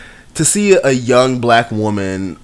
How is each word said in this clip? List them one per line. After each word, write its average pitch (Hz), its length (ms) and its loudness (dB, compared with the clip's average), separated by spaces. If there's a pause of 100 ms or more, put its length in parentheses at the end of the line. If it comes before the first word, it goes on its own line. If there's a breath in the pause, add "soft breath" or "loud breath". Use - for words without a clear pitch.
(360 loud breath)
to 156 100 -2
see 202 280 2
a 139 180 2
young 127 480 0
black 117 320 2
woman 98 720 -4